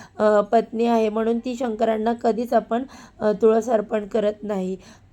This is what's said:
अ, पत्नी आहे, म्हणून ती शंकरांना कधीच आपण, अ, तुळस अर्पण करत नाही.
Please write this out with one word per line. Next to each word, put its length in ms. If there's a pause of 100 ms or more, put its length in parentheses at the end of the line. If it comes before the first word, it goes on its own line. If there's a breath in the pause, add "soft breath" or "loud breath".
(200 loud breath)
अ, 220
पत्नी 440
आहे, 240
म्हणून 300
ती 160
शंकरांना 580
कधीच 400
आपण, 300 (360 loud breath)
अ, 120 (100)
तुळस 280
अर्पण 380
करत 360
नाही. 340 (360 loud breath)